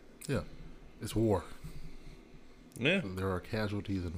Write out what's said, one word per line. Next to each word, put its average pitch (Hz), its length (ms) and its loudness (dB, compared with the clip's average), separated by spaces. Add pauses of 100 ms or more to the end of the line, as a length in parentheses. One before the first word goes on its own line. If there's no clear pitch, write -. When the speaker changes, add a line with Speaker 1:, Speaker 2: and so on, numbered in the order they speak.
(280)
Speaker 1:
Yeah. 117 140 2 (600)
It's 113 140 -2
war. 110 280 6 (1400)
Speaker 2:
Yeah. 165 240 6
Speaker 1:
There 92 260 0
are 90 100 4
casualties 101 640 0
in 85 140 -2